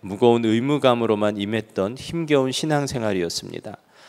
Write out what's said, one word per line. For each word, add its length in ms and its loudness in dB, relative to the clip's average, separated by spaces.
무거운 440 4
의무감으로만 920 2
임했던 600 -4
힘겨운 540 0
신앙생활이었습니다. 1300 -4